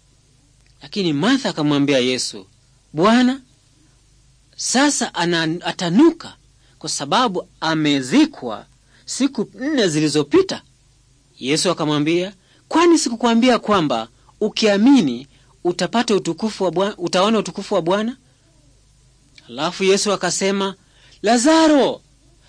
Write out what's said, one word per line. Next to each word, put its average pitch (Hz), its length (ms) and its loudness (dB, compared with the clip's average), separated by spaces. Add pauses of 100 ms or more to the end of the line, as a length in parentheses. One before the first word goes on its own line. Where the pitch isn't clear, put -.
(800)
Lakini 170 320 -4
Martha 208 360 0
akamwambia 143 500 0
Yesu, 123 460 -4 (480)
"Bwana, 247 480 2 (1120)
sasa 277 600 -2
ana-, 170 500 -2
atanuka 196 720 2 (440)
kwa 156 100 -10
sababu 185 580 -2 (140)
amezikwa 147 1040 0 (400)
siku 254 440 -4 (100)
nne 262 280 0
zilizopita." 156 720 0 (800)
Yesu 151 320 -2
akamwambia, 160 600 -2 (340)
"Kwani 330 320 4
sikukwambia 233 600 2
kwamba 143 480 0 (340)
ukiamini 202 840 2 (360)
utapata 185 520 -2
utukufu 185 480 -4
wa 180 80 0
Bwa-, 196 260 -2
utaona 185 420 0
utukufu 196 360 -6
wa 180 60 0
Bwana?" 208 360 -2 (1300)
Alafu 156 340 -6
Yesu 196 300 2
akasema, 190 600 -4 (460)
"Lazaro, 254 800 2 (480)